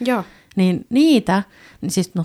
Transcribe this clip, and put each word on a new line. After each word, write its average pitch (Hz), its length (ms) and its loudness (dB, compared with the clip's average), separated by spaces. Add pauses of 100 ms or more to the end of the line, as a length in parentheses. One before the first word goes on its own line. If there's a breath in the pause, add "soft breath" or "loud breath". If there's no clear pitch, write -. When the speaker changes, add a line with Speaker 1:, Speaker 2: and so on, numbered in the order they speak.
Speaker 1:
Joo. 240 240 -4 (320 soft breath)
Speaker 2:
Niin 185 340 0
niitä, 240 520 2 (380 soft breath)
niin 180 100 -6
siis 175 240 -4
no 170 100 -4